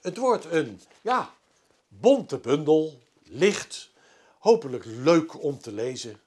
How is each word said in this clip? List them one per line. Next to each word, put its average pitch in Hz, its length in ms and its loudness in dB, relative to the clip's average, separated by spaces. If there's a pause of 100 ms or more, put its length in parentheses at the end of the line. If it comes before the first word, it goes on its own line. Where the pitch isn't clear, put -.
Het 180 160 -10
wordt 240 280 0
een, 139 360 -4 (200)
ja, 233 320 -4 (540)
bonte 185 500 2
bundel, 147 640 0 (240)
licht, - 680 -4 (480)
hopelijk 143 460 2
leuk 147 580 0
om 143 160 -4
te 113 120 -14
lezen. 117 560 -8